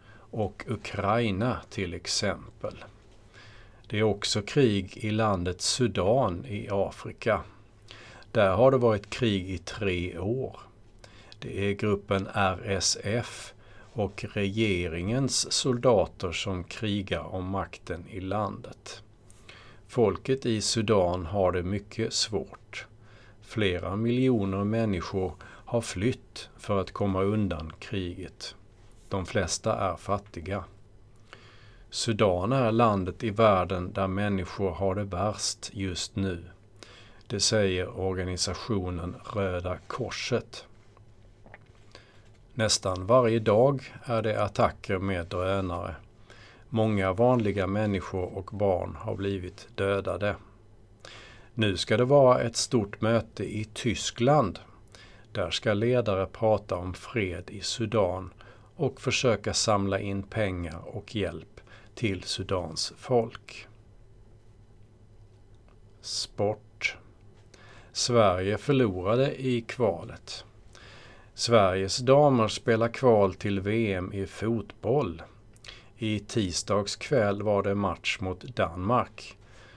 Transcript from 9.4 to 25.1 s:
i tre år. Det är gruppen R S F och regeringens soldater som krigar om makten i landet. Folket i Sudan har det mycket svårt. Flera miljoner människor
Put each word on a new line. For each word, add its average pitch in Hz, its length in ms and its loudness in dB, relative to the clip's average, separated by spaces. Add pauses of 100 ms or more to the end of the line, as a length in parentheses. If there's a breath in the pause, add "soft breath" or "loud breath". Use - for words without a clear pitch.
i 90 80 -4
tre 90 600 -2
år. 117 420 -4 (800 loud breath)
Det 98 320 -2
är - 20 2
gruppen 101 640 0
R 95 300 2
S 95 380 0
F - 520 -6 (380 loud breath)
och 101 400 -4
regeringens 98 1200 0
soldater 120 800 2
som 92 320 -4
krigar 95 680 -4
om 92 100 -6
makten 92 640 -6
i 101 100 -10
landet. - 800 -8 (840 loud breath)
Folket 120 600 0
i 110 140 0
Sudan 95 640 2
har 92 260 2
det 90 100 -2
mycket 101 500 -4
svårt. - 760 -6 (540 loud breath)
Flera 90 560 -2
miljoner 113 680 2
människor 101 680 -2 (100)